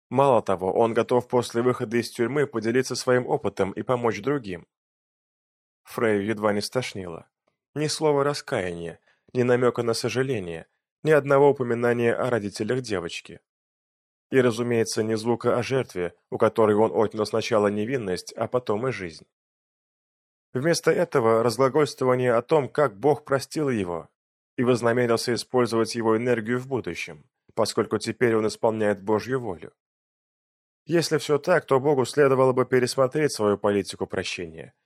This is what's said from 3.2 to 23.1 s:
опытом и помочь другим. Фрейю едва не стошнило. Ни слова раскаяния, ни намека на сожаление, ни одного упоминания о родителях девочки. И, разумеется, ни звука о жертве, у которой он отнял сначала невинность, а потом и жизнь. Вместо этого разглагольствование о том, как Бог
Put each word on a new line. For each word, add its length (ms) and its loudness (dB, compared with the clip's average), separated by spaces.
опытом 440 -2
и 100 -8
помочь 400 -2
другим. 440 -6
Фрейю 420 0
едва 280 0
не 80 -2
стошнило. 640 -8
Ни 120 -4
слова 360 0
раскаяния, 760 -4
ни 100 2
намека 400 2
на 100 0
сожаление, 760 -4
ни 80 2
одного 380 6
упоминания 640 0
о 160 -2
родителях 520 -4
девочки. 600 -8
И, 80 4
разумеется, 640 0
ни 120 -2
звука 420 0
о 60 -2
жертве, 500 -4
у 80 -8
которой 380 4
он 180 4
отнял 320 0
сначала 420 0
невинность, 640 -4
а 140 -6
потом 400 -2
и 40 -4
жизнь. 340 -12
Вместо 380 0
этого 520 2
разглагольствование 920 2
о 100 2
том, 260 0
как 300 -2
Бог 260 0